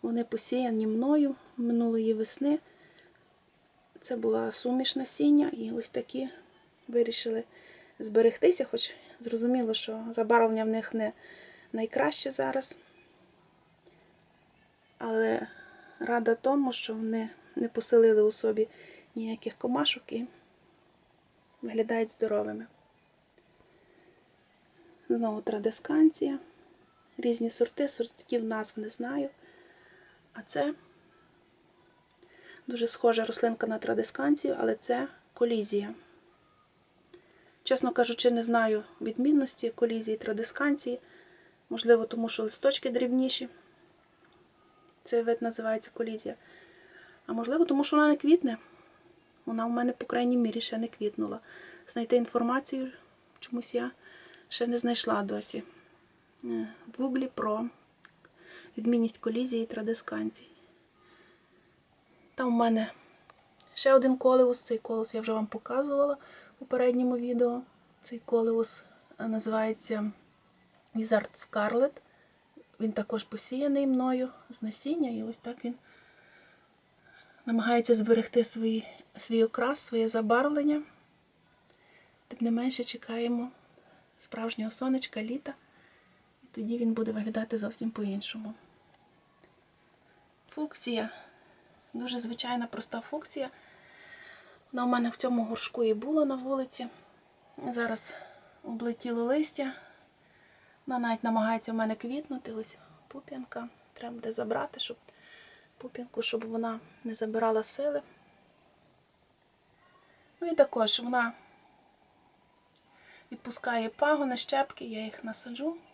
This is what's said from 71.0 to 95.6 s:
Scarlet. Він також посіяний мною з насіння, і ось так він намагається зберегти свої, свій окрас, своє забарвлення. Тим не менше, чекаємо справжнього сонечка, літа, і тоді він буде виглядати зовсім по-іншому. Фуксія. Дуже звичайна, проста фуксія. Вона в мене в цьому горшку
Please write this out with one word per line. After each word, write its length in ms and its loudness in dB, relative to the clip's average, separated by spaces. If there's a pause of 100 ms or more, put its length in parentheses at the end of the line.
Scarlet. 400 2 (880)
Він 120 0
також 320 -4
посіяний 640 -2
мною 420 2 (200)
з 120 -12
насіння, 480 -2
і 140 -4
ось 140 -8
так 280 -12
він 100 -4 (1700)
намагається 500 4
зберегти 480 4
свої, 440 -2 (300)
свій 260 2
окрас, 360 0
своє 300 0
забарвлення. 760 2 (1400)
Тим 140 -18
не 100 0
менше, 320 0
чекаємо 680 -2 (680)
справжнього 540 -6
сонечка, 520 -2
літа, 300 -8 (880)
і 80 -20
тоді 260 -4
він 160 2
буде 180 -2
виглядати 460 -4
зовсім 340 -4
по-іншому. 640 -6 (2000)
Фуксія. 600 -4 (840)
Дуже 260 -6
звичайна, 480 -4
проста 340 -10
фуксія. 480 -8 (1200)
Вона 140 -6
в 20 0
мене 220 2
в 60 -10
цьому 300 -2
горшку 380 -4